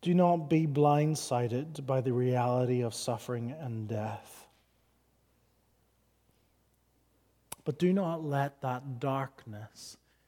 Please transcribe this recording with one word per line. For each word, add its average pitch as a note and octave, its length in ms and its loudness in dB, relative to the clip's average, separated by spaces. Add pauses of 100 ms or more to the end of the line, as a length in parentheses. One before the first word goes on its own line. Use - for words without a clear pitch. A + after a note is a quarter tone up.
Do F3 100 2
not F3 380 4
be D#3+ 160 4
blindsided D3 1200 2
by C3 160 0
the B2+ 100 0
reality B2 720 2
of A2+ 120 -4
suffering A#2+ 640 -6
and A2+ 300 -8
death. G#2+ 580 -8 (3250)
But C#3+ 140 -4
do F3+ 120 4
not E3+ 320 0
let C#3+ 380 -2
that B2+ 400 -6
darkness C3 960 -8 (320)